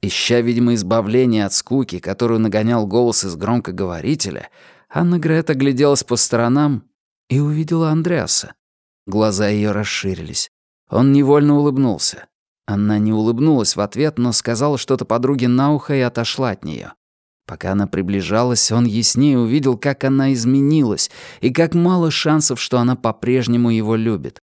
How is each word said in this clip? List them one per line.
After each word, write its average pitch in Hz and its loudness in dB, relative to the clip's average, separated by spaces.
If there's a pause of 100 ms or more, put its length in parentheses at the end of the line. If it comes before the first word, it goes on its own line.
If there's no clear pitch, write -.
Ища, 120 0
видимо, 120 2
избавления 110 0
от 95 -4
скуки, 123 -4
которую 113 -2
нагонял 110 0
голос 113 0
из 87 -8
громкоговорителя, 98 -4 (380)
Анна 175 0
Грет 160 0
огляделась 139 2
по 123 -2
сторонам 123 0 (440)
и 135 0
увидела 156 0
Андреаса. 160 -2 (520)
Глаза 104 0
её 104 0
расширились. 92 -6 (400)
Он 131 4
невольно 143 4
улыбнулся. 135 -2 (400)
Она 104 0
не 107 2
улыбнулась 117 2
в - -4
ответ, 131 -2
но 123 0
сказала 123 -2
что-то - -2
подруге 123 0
на 135 2
ухо 143 -2
и 135 2
отошла 120 -2
от - -8
неё. 60 -12 (540)
Пока 90 -6
она 101 0
приближалась, 98 -2
он 120 2
яснее 120 2
увидел, 123 0
как 139 -4
она 135 2
изменилась 135 2 (300)
и 127 0
как 165 0
мало 175 2
шансов, 151 -2
что - -2
она 120 2
по-прежнему 120 0
его 110 0
любит. 107 -4 (100)